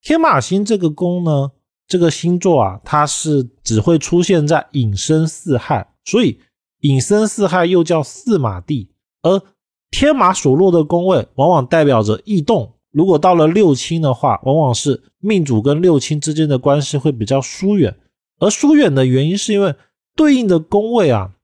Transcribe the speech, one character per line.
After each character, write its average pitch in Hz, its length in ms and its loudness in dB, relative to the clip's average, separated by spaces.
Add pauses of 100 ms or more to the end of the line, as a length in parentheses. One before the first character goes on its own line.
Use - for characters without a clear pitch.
天 330 200 -2
马 262 200 2
星 190 240 -2
这 208 140 -2
个 175 100 0
宫 175 360 -4
呢， 139 260 0 (380)
这 185 100 -2
个 170 100 4
星 175 300 -2
座 170 240 2
啊， 95 220 -4
它 147 200 0
是 147 380 -2 (220)
只 110 160 0
会 165 180 2
出 175 240 0
现 170 240 0
在 190 240 0
寅 110 260 -2
申 156 300 0
巳 151 320 -4
亥， - 340 -6 (120)
所 240 180 0
以 139 160 -2 (440)
寅 135 180 2
申 208 260 0
巳 202 220 -2
亥 175 180 0
又 175 160 2
叫 165 180 0
四 202 380 -4
马 104 220 -4
地， 117 320 -8 (300)
而 190 200 0 (480)
天 294 240 2
马 190 180 2
所 135 220 0
落 185 160 2
的 170 140 2
宫 170 220 -2
位 170 280 0
往 139 140 0
往 170 180 2
代 160 180 2
表 131 160 2
着 107 240 -2
异 202 160 -2
动。 143 340 -4 (180)
如 160 120 2
果 180 140 2
到 180 160 2
了 156 140 4
六 175 260 2
亲 160 260 -6
的 139 140 0
话， 117 300 -2
往 135 120 0
往 147 160 0
是 127 300 -4 (160)
命 190 260 0
主 123 160 0
跟 143 220 0
六 175 160 4
亲 151 220 -4
之 156 120 -6
间 151 160 -2
的 143 80 0
关 143 240 0
系 143 160 -6
会 147 140 0
比 110 160 -4
较 135 140 0
疏 196 360 -4
远， 127 200 0 (420)
而 190 100 0
疏 294 280 2
远 226 180 2
的 131 100 2
原 131 240 0
因 185 80 -2
是 208 160 -4
因 202 80 0
为 185 140 0 (400)
对 294 220 2
应 240 100 0
的 175 140 2
宫 208 320 -2
位 202 180 2
啊 95 220 -2 (120)